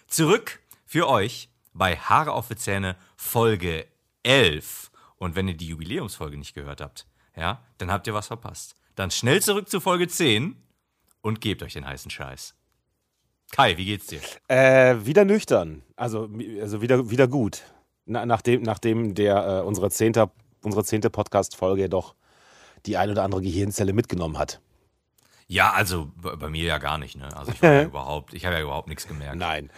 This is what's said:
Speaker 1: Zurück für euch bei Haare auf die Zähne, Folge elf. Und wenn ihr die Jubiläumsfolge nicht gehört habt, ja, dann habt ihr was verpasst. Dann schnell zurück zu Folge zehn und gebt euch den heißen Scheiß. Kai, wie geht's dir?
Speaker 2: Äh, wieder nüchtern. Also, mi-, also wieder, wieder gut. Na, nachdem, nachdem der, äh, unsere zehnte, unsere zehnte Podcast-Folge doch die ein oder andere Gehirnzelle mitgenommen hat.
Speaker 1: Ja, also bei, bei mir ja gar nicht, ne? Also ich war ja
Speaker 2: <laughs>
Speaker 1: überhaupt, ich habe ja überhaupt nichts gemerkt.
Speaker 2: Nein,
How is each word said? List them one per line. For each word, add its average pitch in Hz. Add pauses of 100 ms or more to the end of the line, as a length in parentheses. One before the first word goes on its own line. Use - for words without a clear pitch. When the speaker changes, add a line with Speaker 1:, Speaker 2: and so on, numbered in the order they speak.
Speaker 1:
Zurück 180 (260)
für 170
euch 117 (240)
bei 87
Haare 147
auf 123
die 107
Zähne, 98 (220)
Folge 90 (380)
elf. 90 (280)
Und 85
wenn 95
ihr 85
die 82
Jubiläumsfolge 80
nicht -
gehört 71
habt, - (300)
ja, 85 (160)
dann 92
habt 101
ihr 107
was 104
verpasst. - (220)
Dann 92
schnell 147
zurück 202
zu 196
Folge 180
zehn 147 (680)
und 107
gebt 98
euch 80
den 71
heißen 69
Scheiß. - (960)
Kai, 110
wie 92
geht's 101
dir? 78 (280)
Speaker 2:
Äh, 127
wieder 196
nüchtern. 95 (140)
Also, 110
mi-, 107
also 104
wieder, 123
wieder 123
gut. 123 (420)
Na, 110
nachdem, 120
nachdem 110
der, 98
äh, -
unsere 98
zehnte, 113 (320)
unsere 104
zehnte 107
Podcast-Folge 95
doch 92 (720)
die 98
ein 98
oder 98
andere 95
Gehirnzelle 98
mitgenommen 87
hat. - (840)
Speaker 1:
Ja, 95
also 90
bei, 85
bei 76
mir 80
ja 78
gar 76
nicht, 69
ne? 69
Also 73
ich -
war 156
ja 143
Speaker 2:
<laughs> -
Speaker 1:
überhaupt, 69
ich 85
habe 90
ja 78
überhaupt 73
nichts 76
gemerkt. 73
Speaker 2:
Nein, 80